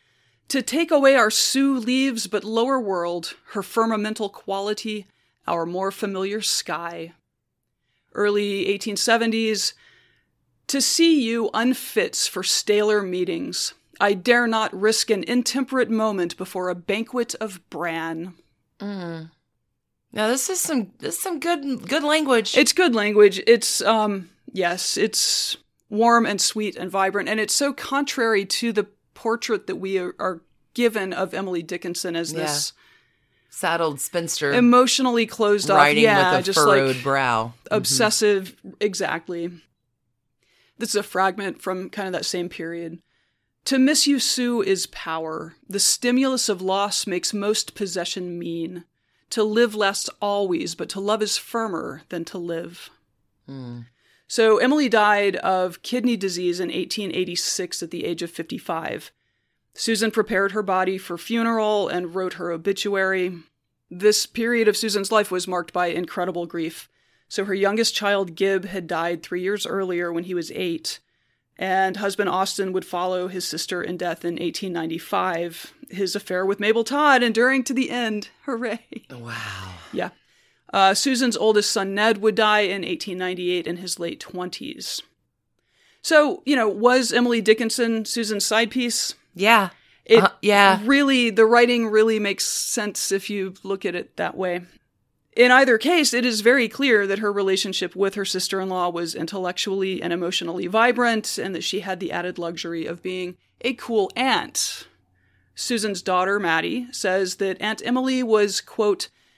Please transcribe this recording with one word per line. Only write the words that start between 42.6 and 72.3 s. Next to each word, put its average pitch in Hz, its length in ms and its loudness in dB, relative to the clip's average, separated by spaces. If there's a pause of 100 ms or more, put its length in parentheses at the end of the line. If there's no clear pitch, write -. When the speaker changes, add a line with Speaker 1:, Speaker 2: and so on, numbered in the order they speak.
Speaker 1:
"To 269 140 2
miss 277 280 4
you, 285 120 4
Sue, 240 420 0
is - 260 0
power. 160 680 -10 (140)
The 196 100 -4
stimulus 247 720 2
of 185 120 -2
loss 196 460 -2
makes 180 260 -4
most 208 420 -2
possession 175 600 -6
mean. 170 460 -8 (460)
To 226 140 0
live 214 300 4
lasts 202 360 -2 (120)
always, 196 540 -2
but - 140 -8
to 196 100 -10
love 208 220 0
is 208 160 -2
firmer 202 720 -6
than 170 160 -8
to - 120 -12
live." 175 520 -8 (560)
Speaker 2:
Hmm. 123 360 -12 (460)
Speaker 1:
So 220 300 4
Emily 269 320 2
died 202 480 4
of 185 460 -2
kidney 240 340 0
disease 180 420 -2
in 180 120 -4
eighteen 196 420 -6
eighty-six 175 720 -4
at 165 80 -10
the 175 140 -8
age 165 180 -4
of 170 80 -8
fifty-five. - 800 -8 (640)
Susan 220 360 0
prepared 196 400 0
her 214 120 -4
body 185 340 0
for 180 200 -10
funeral 220 720 0
and 180 260 -4
wrote 185 200 -4
her 175 180 -6
obituary. 190 880 -2 (500)
This 208 360 2
period 233 420 0
of 202 100 4
Susan's 202 340 -2
life 208 200 2
was 180 160 -4
marked 180 260 -4
by 180 140 0
incredible 175 580 -4
grief. 165 440 -8 (380)
So 196 180 -4
her 196 100 -4
youngest 202 400 2
child, 196 400 0
Gib, 190 300 0
had 185 200 -8
died 170 380 -4
three 180 180 -6
years 196 240 -4
earlier 175 480 -2
when 170 120 -4
he 185 100 -6
was 170 160 -6
eight, - 480 -6 (580)
and 190 400 0
husband 202 320 -2
Austin 190 440 -2